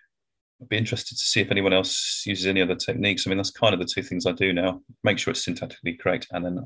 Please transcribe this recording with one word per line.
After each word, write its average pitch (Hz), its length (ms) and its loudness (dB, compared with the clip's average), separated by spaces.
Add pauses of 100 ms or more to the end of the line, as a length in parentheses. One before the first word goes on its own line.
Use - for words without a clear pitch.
(600)
I'd - 80 -16
be 104 80 0
interested 113 400 -4
to - 80 -2
see - 160 2
if 98 100 2
anyone 98 220 4
else - 540 0
uses 95 200 0
any 95 140 4
other 90 140 2
techniques. 98 520 0
I 95 40 0
mean, 95 80 0
that's 95 120 -2
kind 107 240 4
of 87 60 0
the 87 60 -4
two - 160 -4
things 90 240 -2
I 90 60 2
do 95 200 2
now. 90 280 0 (240)
Make 104 140 4
sure - 120 -2
it's - 160 -2
syntactically 85 520 -6
correct, 87 340 0
and 87 120 -4
then 90 220 -4